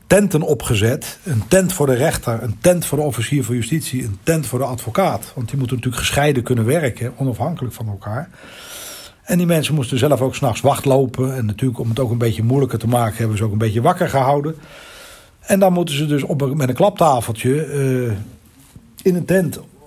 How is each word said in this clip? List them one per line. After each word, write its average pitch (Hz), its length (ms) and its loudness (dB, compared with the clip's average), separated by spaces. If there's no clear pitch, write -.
tenten 180 340 6
opgezet. 123 840 0
Een 117 240 -2
tent 185 260 4
voor 147 120 0
de 131 80 4
rechter, 120 500 0
een 110 180 -4
tent 175 240 4
voor 139 120 -2
de 151 60 0
officier 135 400 -2
van 113 120 -2
justitie, 127 480 -4
een 107 200 -8
tent 160 220 0
voor 123 140 -4
de 135 60 -2
advocaat. 123 680 -2
Want 120 140 -6
die 139 80 -4
moeten 127 180 -2
natuurlijk 123 280 -4
gescheiden 143 400 2
kunnen 117 220 0
werken, 127 520 -2
onafhankelijk 127 560 -4
van 110 140 -10
elkaar. 107 420 -8
En 190 140 0
die 175 100 2
mensen 156 280 2
moesten 135 220 0
zelf 123 240 4
ook 131 140 0
's - 40 -8
nachts 117 220 0
wacht 139 240 2
lopen. 131 500 2
En 123 100 -2
natuurlijk, 113 340 -2
om 117 100 -4
het 113 100 -2
ook 123 120 0
een 120 60 -2
beetje 113 260 0
moeilijker 127 360 2
te 113 80 -2
maken, 117 300 0
hebben 107 200 -2
ze 110 60 0
ook 107 80 0
een 104 60 -2
beetje 110 240 0
wakker 175 280 2
gehouden. 143 460 0
En 196 200 0
dan 190 140 6
moeten 170 220 -2
ze 147 100 0
dus 147 180 0
op 139 180 -2
een, 139 160 -2
met 135 120 0
een 123 60 -2
klaptafeltje, 143 920 2
eh, 131 460 -2
in 185 140 2
een 160 100 -2
tent 165 340 0